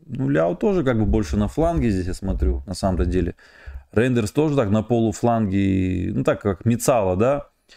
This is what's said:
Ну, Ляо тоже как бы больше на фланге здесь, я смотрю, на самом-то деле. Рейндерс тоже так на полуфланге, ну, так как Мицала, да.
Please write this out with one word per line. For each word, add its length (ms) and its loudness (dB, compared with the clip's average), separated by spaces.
Ну, 220 -4
Ляо 280 2
тоже 260 0
как 160 0
бы 80 2
больше 300 0
на 100 2
фланге 440 0
здесь, 180 -2
я 60 -4
смотрю, 520 -2
на 80 -10
самом-то 300 -2
деле. 320 -2
Рейндерс 400 2
тоже 240 0
так 140 2
на 120 2
полуфланге, 1300 0
ну, 100 -2
так 180 0
как 220 -2
Мицала, 500 2
да. 320 0